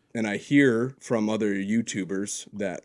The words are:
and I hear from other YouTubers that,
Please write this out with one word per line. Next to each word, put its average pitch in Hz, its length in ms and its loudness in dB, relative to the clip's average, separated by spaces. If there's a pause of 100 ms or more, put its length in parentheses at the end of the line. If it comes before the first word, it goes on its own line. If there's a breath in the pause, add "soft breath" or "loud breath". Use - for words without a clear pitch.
(140)
and 113 120 -2
I 101 100 -2
hear 131 640 4
from 107 280 0
other 107 260 0
YouTubers 98 960 -2
that, 98 320 -6